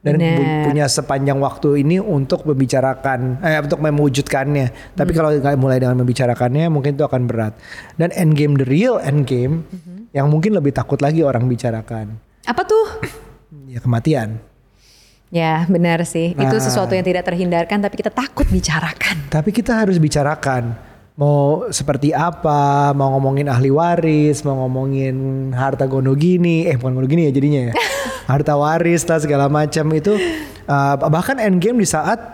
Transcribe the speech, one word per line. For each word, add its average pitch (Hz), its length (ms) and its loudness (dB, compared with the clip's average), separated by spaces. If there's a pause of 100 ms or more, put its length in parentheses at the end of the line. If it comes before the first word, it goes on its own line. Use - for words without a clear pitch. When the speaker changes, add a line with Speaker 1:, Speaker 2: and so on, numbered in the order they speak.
Speaker 1:
Dan 147 160 0
bu-, 165 220 2
Speaker 2:
Bener. 151 260 0
Speaker 1:
punya 147 220 2
sepanjang 139 520 -2
waktu 143 420 0
ini 151 160 2
untuk 175 480 -2
membicarakan, 131 960 0
eh, 156 180 0
untuk 147 200 -2
mewujudkannya. 143 880 0 (260)
Tapi - 180 -2
Speaker 2:
Hmm. 165 60 0
Speaker 1:
kalau 160 140 2
nggak 143 260 2
mulai 131 220 2
dengan 127 180 2
membicarakannya, 123 720 0
mungkin 147 240 0
itu 139 100 -2
akan 131 220 0
berat. 113 320 -2 (380)
Dan 165 160 0
end 165 220 2
game, 147 220 2
the 135 100 2
real 196 340 2
end 147 260 0
game, 135 420 -2
Speaker 2:
Mhm. 180 460 -18
Speaker 1:
yang 139 140 0
mungkin 160 260 2
lebih 143 200 0
takut 131 260 -2
lagi 151 220 0
orang 127 240 2
bicarakan. 113 760 -4 (220)
Speaker 2:
Apa 240 200 -4
tuh? 427 220 2 (840)
Speaker 1:
Ya, 127 120 -10
kematian. 117 640 -2 (880)
Speaker 2:
Ya, 165 380 0
benar 170 380 2
sih. 165 280 -2
Itu 135 200 0
Speaker 1:
Nah. 220 100 0
Speaker 2:
sesuatu 190 300 0
yang 190 100 0
tidak 180 220 -2
terhindarkan, 180 560 -2
tapi 202 160 -4
kita - 120 -4
takut - 380 -4
bicarakan. 160 840 -2
Speaker 1:
Tapi 156 220 0
kita 226 240 -2
harus 208 220 2
bicarakan. 143 800 0 (380)
Mau 147 240 2 (300)
seperti 143 420 -2
apa, 143 800 2
mau 135 220 2
ngomongin 139 320 0
ahli 131 220 2
waris, 151 720 2
mau 139 160 -2
ngomongin 131 560 -2 (360)
harta 131 360 0
gono 131 260 2
gini, 170 540 4
eh, 165 80 2
bukan 127 180 -2
gono 131 160 0
gini 170 160 4
ya 143 80 2
jadinya 139 300 2
ya. 120 120 -2
Speaker 2:
<laughs> - 520 -4
Speaker 1:
Harta 143 280 2
waris 165 500 2
lah 160 140 0
segala 143 280 0
macam 151 440 0
itu, 156 260 0 (480)
uh, 139 300 0 (100)
bahkan 170 320 0
end 202 220 2
game 220 180 0
di 214 80 2
saat 165 340 -2 (140)